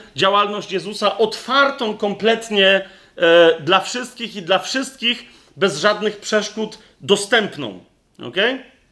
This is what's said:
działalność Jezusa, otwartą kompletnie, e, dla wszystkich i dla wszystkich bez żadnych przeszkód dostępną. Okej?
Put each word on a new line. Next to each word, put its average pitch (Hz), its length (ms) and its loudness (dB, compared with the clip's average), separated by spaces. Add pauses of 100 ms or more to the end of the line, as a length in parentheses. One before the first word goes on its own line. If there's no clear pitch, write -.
(160)
działalność 202 560 0
Jezusa, 190 460 -4
otwartą 240 760 -2
kompletnie, 202 920 2 (280)
e, 165 440 6
dla 175 200 2
wszystkich 233 560 -8
i 208 60 -10
dla 185 160 0
wszystkich 185 680 -6 (320)
bez 185 220 0
żadnych 208 380 0
przeszkód 214 600 -4 (220)
dostępną. 160 800 -2 (420)
Okej? 226 520 -4 (180)